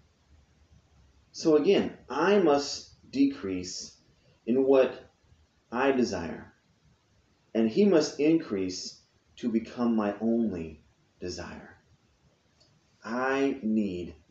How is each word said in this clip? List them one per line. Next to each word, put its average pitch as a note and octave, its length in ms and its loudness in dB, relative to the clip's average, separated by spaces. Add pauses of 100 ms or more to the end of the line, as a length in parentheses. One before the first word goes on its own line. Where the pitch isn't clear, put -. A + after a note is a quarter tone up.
(1300)
So D#3 260 2
again, C#3+ 380 2 (140)
"I F3 300 2
must C#3+ 500 0 (220)
decrease G2 840 -2 (500)
in B2+ 200 2
what C3 460 2 (600)
I C3 200 2
desire, G2+ 600 -4 (1000)
and A2+ 160 2
he E3 160 4
must E3+ 340 2
increase A2+ 800 -2 (380)
to A#2+ 140 -6
become A#2 440 -2
my G#2 240 0
only G#2 640 -2 (380)
desire." - 560 -12 (1300)
I C3 560 -2
need F#2+ 540 -4 (160)